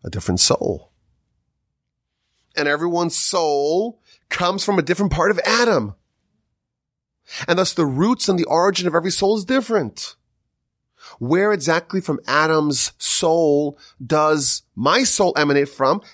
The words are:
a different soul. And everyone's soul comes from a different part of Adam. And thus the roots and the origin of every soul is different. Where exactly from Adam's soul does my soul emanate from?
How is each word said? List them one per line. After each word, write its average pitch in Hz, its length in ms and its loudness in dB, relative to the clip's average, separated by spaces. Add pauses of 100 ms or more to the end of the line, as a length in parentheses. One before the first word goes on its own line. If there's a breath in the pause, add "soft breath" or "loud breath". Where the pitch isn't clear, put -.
a 92 60 -10
different 90 300 -2
soul. - 520 -2 (1600)
And 147 120 0
everyone's 170 480 0
soul 165 840 0 (280 soft breath)
comes 180 360 -2
from 196 140 0
a 160 40 4
different 175 300 -2
part 180 180 2
of 180 140 -2
Adam. 208 500 0 (1500 loud breath)
And 175 120 0
thus 185 140 0
the 165 140 0
roots 165 420 0
and 185 100 2
the 170 60 -2
origin 180 440 0
of 156 60 0
every 170 180 -2
soul 202 240 0
is 202 80 -4
different. 226 720 -4 (1000 loud breath)
Where 180 340 0
exactly 170 480 -2
from 151 260 -4
Adam's 151 720 0
soul 151 800 0 (260 soft breath)
does 151 580 2 (120)
my 180 300 0
soul 190 320 2
emanate 143 320 2
from? 139 340 0 (120)